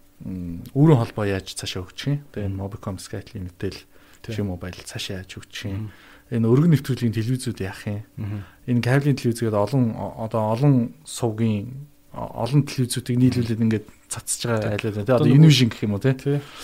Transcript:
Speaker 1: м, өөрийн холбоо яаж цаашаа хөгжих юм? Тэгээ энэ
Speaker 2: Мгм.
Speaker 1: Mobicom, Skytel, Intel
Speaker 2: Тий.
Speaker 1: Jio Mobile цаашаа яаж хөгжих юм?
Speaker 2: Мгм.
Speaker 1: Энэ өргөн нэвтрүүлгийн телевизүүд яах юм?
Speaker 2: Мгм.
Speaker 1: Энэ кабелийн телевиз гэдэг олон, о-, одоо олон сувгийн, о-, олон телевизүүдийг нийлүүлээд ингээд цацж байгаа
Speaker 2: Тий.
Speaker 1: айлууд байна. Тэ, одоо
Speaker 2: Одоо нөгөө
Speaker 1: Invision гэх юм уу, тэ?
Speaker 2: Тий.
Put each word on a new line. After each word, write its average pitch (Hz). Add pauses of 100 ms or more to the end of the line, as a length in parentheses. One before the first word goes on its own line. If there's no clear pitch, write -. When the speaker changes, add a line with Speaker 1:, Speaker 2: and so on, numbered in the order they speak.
(260)
Speaker 1:
м, 90 (120)
өөрийн 147
холбоо 110
яаж 95
цаашаа 95
хөгжих -
юм? 143 (140)
Тэгээ 101
энэ 95
Speaker 2:
Мгм. 98
Speaker 1:
Mobicom, 98
Skytel, -
Intel 92 (440)
Speaker 2:
Тий. 117
Speaker 1:
Jio 104
Mobile 90
цаашаа 98
яаж -
хөгжих -
юм? 104
Speaker 2:
Мгм. - (440)
Speaker 1:
Энэ 113
өргөн 151
нэвтрүүлгийн 120
телевизүүд 113
яах 95
юм? 104 (160)
Speaker 2:
Мгм. 104 (300)
Speaker 1:
Энэ 120
кабелийн 135
телевиз 117
гэдэг 113
олон, 113
о-, 101
одоо 110 (120)
олон 127 (120)
сувгийн, 113 (240)
о-, -
олон 139
телевизүүдийг 123
нийлүүлээд 120
ингээд 110 (240)
цацж -
байгаа 110
Speaker 2:
Тий. 107
Speaker 1:
айлууд 107
байна. 104
Тэ, 127
одоо 123
Speaker 2:
Одоо 113
нөгөө 131
Speaker 1:
Invision 131
гэх -
юм 104
уу, 98
тэ? 131
Speaker 2:
Тий. 143 (260)